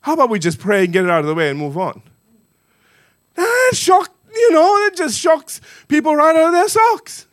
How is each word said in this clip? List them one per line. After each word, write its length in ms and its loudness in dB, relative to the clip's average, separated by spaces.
How 140 -4
about 160 0
we 80 -2
just 200 -4
pray 260 0
and 80 -4
get 120 0
it 60 -2
out 100 2
of 60 -4
the 80 -4
way 160 -2
and 80 -6
move 180 -8
on? 240 -8
That 400 0
shock, 360 2
you 180 2
know, 240 4
it 100 -4
just 220 -6
shocks 420 -2
people 280 0
right 180 4
out 120 4
of 60 0
their 160 2
socks. 640 -2